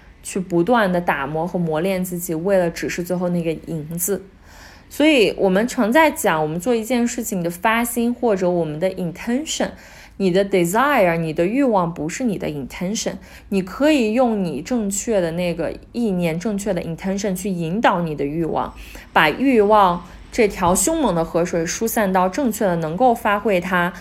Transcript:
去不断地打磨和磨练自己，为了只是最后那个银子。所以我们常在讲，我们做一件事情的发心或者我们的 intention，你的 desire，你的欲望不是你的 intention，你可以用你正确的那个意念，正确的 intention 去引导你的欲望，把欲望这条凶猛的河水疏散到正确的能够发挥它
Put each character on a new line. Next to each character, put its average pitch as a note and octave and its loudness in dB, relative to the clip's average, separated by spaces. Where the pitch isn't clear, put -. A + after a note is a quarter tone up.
去 - -6
不 F3 0
断 G#3+ 2
地 F3 2
打 D#3 -2
磨 D#3+ -4
和 F#3 -4
磨 D#3+ 0
练 F#3 -2
自 F3+ -6
己， E3+ -6
为 F#3 2
了 F3 2
只 E3 -6
是 - -6
最 F3 -4
后 F3+ -2
那 F3 -2
个 E3 -2
银 D3+ -8
子。 F#3 -4
所 - 2
以 B3+ 4
我 G3 2
们 G3 2
常 A#3 0
在 D#4 6
讲， F#3 0
我 D#3 0
们 D#3+ -4
做 B3 0
一 A3+ 0
件 A#3+ 0
事 A#3+ -6
情 F#3 -4
的 E3+ -2
发 A3+ 0
心 A#3 -2
或 A#3+ 0
者 F#3 0
我 F3 0
们 D3+ -6
的 F#3 0
intention， A3+ -4
你 F#3+ 2
的 F#3+ 4
desire， G3 2
你 E3 -2
的 E3+ 0
欲 A#3+ 0
望 F#3+ 2
不 D#3 -6
是 - -8
你 A3 0
的 D#3 -6
intention， D#3 -6
你 G3 0
可 C4 0
以 A3+ 2
用 A3+ 2
你 D3+ -4
正 A3 -2
确 G3 0
的 E3 0
那 F3 -2
个 D#3 -4
意 A#3 -2
念， F3 0
正 G#3 -4
确 G3+ -2
的 E3+ -4
intention F#3+ -4
去 G3+ -6
引 E3+ -2
导 A3 2
你 D#3+ -4
的 C#3 -2
欲 D#3 -2
望， C3 -4
把 D#3+ 6
欲 B3 4
望 G3 4
这 A3 2
条 F#3 2
凶 E4 2
猛 A3+ 2
的 E3 2
河 E3 0
水 F3 -2
疏 G3+ -4
散 G#3+ 0
到 F#3 4
正 A#3 0
确 G#3+ -2
的 F3 2
能 D#3+ -4
够 B3 4
发 G#3 0
挥 G3+ 0
它 F3+ 0